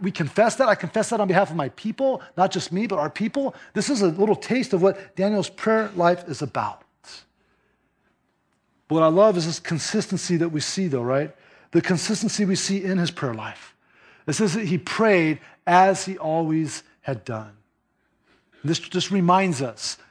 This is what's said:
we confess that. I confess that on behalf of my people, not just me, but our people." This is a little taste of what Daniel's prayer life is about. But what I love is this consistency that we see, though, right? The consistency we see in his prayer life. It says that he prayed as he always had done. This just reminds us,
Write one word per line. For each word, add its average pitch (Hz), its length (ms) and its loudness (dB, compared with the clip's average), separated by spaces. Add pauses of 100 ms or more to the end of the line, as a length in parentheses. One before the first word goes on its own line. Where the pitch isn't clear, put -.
we 190 80 -2
confess 202 460 0
that. 262 120 2
I 208 60 6
confess 208 340 -2
that 220 140 0
on 202 40 0
behalf 185 220 4
of 160 80 -8
my 143 140 -2
people, 254 500 -2 (160)
not 185 140 2
just - 200 -6
me, 196 160 -2
but 190 120 -4
our 147 100 -2
people." 247 460 -4 (180)
This 208 160 -2
is 262 140 0
a 190 60 6
little 190 280 2
taste - 380 -2
of 175 80 2
what 190 340 0
Daniel's 196 320 0
prayer 220 480 0
life 175 320 2
is 147 140 -8
about. 113 400 -6 (2000)
But 156 80 0
what 160 80 4
I 160 40 6
love 190 300 4
is 160 80 -2
this 170 140 -6
consistency 175 760 -2
that 165 140 0
we 151 100 -4
see, - 260 -4
though, 135 140 -2
right? 135 340 -2 (360)
The 170 100 2
consistency 202 640 0
we 190 120 2
see 196 280 -2
in 190 140 0
his 175 120 0
prayer 143 220 -6
life. 107 420 -12 (520)
It 151 80 -2
says 202 180 2
that 214 140 -2
he 180 100 0
prayed 175 640 2 (260)
as 185 380 6
he 190 140 -8
always 160 640 -2 (180)
had 127 240 -8
done. 110 280 -10 (1120)
This 160 160 -2
just - 320 -6
reminds 180 500 2
us, - 360 -8 (120)